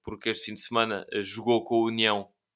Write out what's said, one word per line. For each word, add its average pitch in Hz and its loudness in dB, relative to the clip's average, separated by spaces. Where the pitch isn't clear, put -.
porque 107 -6
este 107 -4
fim 107 -8
de - 0
semana, 110 0
eh, 104 -2
jogou 110 2
com 117 2
a 113 2
União 110 0